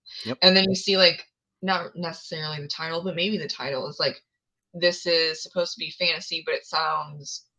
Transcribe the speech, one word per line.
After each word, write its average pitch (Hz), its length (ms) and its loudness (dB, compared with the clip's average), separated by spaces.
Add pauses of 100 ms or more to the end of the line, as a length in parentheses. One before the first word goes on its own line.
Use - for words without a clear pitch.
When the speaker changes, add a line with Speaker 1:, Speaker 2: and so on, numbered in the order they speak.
(240)
Speaker 1:
Yep. 113 180 -6
Speaker 2:
And 185 140 10
then 190 120 8
you 190 80 2
see, 190 200 2
like, 180 280 6 (380)
not 170 340 -2
necessarily 160 640 -6
the 143 80 -10
title, 165 340 -4
but 180 140 -4
maybe 190 220 0
the 151 100 -6
title 131 400 -4
is 147 100 -12
like, 147 220 0 (540)
"This 175 320 0
is 160 360 2
supposed 175 320 -2
to - 60 -14
be 156 180 -8
fantasy, 165 460 -2
but 156 100 -2
it - 120 -6
sounds 156 800 -4 (120)